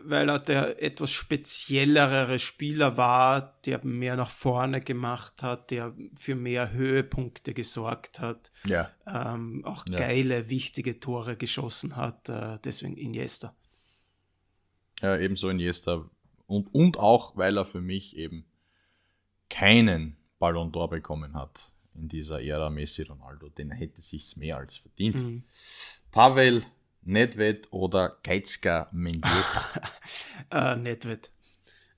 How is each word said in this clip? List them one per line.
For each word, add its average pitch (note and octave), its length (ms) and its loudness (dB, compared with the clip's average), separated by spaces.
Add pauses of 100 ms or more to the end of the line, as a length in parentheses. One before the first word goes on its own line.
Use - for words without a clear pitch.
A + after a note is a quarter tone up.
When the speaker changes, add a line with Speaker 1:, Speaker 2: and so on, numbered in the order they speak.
Speaker 1:
weil D3 260 2
er C#3+ 100 2
der C#3+ 420 0
etwas D3 300 -4
speziellere C#3 1300 2
Spieler D3 580 0
war, B2+ 680 4
der C3 200 -4
mehr B2 300 -4
nach B2 160 -4
vorne C3 500 0
gemacht B2 640 -6
hat, B2 260 -6
der A#2 240 -6 (220)
für - 200 -8
mehr B2 360 -2
Höhepunkte C3 800 -2
gesorgt - 680 -6
hat, A#2 300 -8 (140)
Speaker 2:
Ja. F2 240 -2 (160)
Speaker 1:
ähm, A#2 600 -8
auch G3 220 -12
Speaker 2:
Ja. F2+ 120 -4
Speaker 1:
geile, B2 500 0
wichtige C3 500 -6
Tore A#2+ 380 -6
geschossen B2+ 580 -4
hat, B2 340 -8
äh, A2 340 -8
deswegen - 340 -6
Iniesta. A#2 560 -6 (1500)
Speaker 2:
Ja, G2 180 2
ebenso F#2+ 300 0
Iniesta. F2 600 -2 (380)
Und, - 260 -2
und E3 240 6
auch, A2+ 400 6
weil F#2+ 220 4
er F#2 60 2
für F2 160 -10
mich F#2 360 -6
eben D#2+ 280 -10 (1040)
keinen F#2+ 680 6 (220)
Ballon E2+ 320 0
d'Or E2+ 180 -2
bekommen D2+ 460 -8
hat - 360 -12 (220)
in D#2+ 140 -12
dieser D2+ 340 -8
Ära D2+ 300 -4
Messi, D2 320 -6
Ronaldo. C#2+ 460 -18
Den D2 220 -12
hätte D2+ 300 -10
sich's - 360 -14
mehr D2+ 200 -8
als C2+ 200 -14
verdient. G#2+ 460 -4
Speaker 1:
Mhm. A#2+ 200 -8 (680)
Speaker 2:
Pavel B2+ 560 8 (420)
Nedved G#2+ 640 2
oder F#2 520 0
Gaizka E2+ 680 0
Mendieta? F2 720 0 (380)
Speaker 1:
<laughs> - 480 -14
Äh, C3 280 0
Nedved. A#2 520 -8 (680)